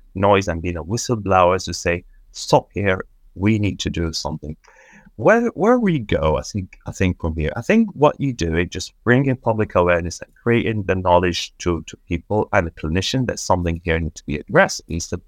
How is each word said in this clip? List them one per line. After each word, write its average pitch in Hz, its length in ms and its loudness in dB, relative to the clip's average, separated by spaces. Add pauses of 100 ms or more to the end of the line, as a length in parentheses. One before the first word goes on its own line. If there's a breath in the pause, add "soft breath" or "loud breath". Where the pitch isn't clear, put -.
(160)
noise 98 320 4
and 82 120 -4
being 87 160 -4
a 80 60 -8
whistleblower 95 840 2
to 87 80 -8
say, 87 320 -4 (280)
"Stop - 400 0
here. 92 340 -2 (300)
We 104 240 2
need 101 200 -2
to - 100 -4
do 82 220 -4
something." 76 440 -8 (600 soft breath)
Where, 226 320 2
where 226 300 2
we 185 200 0
go, 78 400 0
I - 40 -4
think, - 440 -8
I - 60 -10
think 90 280 0
from 80 160 -2
here, 78 180 -2
I 117 60 -6
think 214 320 2
what 143 260 2
you 139 140 -2
do 82 240 -2
is 87 140 2
just - 240 -10 (100)
bringing 127 320 4
public 107 380 -2
awareness 87 480 2
and - 120 -20
creating 113 500 0
the 92 100 0
knowledge 90 640 2
to, 82 300 -2
to - 80 -18 (120)
people 95 460 -2
and 92 120 2
the 80 40 -8
clinician 95 560 -2
that - 120 -4
something 87 460 -2
here 82 160 0
needs 80 140 -4
to - 100 -20
be 71 140 -6
addressed - 500 0
is 85 200 -6
the, 92 200 -6